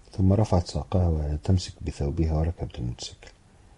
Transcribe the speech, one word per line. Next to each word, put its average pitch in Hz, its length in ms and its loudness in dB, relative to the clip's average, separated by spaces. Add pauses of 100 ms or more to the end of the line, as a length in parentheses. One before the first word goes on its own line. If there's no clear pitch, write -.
(120)
ثم 95 200 4
رفعت 98 340 2
ساقها 87 420 0
وهي 76 360 0
تمسك - 280 2 (100)
بثوبها 78 520 -2
وركبت 80 440 -2
الموتوسيكل. - 520 -10 (480)